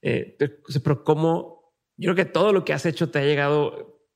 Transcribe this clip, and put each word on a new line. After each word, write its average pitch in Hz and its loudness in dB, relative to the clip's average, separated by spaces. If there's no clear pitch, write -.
eh, - -4
pero, 143 -2
o - -12
sea, 135 -2
pero 147 0
¿cómo? 160 -2
Yo 165 -2
creo 175 2
que - -12
todo 196 2
lo 185 2
que 151 -2
has 151 -4
hecho 160 -2
te 147 -2
ha 139 0
llegado 143 -2